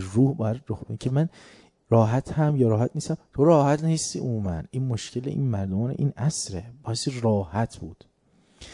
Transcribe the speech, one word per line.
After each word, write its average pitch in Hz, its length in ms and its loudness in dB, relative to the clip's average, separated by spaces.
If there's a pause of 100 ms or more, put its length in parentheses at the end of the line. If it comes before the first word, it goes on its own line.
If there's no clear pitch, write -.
(140)
روح 135 220 4
باید 110 340 -4
رخ - 140 -6
بده 107 140 -8
که - 120 -4
من 143 200 2 (600)
راحت 117 420 4
هم 151 240 2
یا 123 140 4
راحت 110 260 2
نیستم. 156 220 -4 (160)
تو 139 120 4
راحت 151 380 4
نیستی 160 360 -2
عموماً. 101 420 -2 (100)
این 127 120 -4
مشکل 123 460 -4
این 139 140 -2
مردمان 104 540 0
این 143 200 0
عصره. 104 460 -4 (200)
باعث 117 240 -4 (140)
راحت 104 560 0
بود. - 280 -16 (680)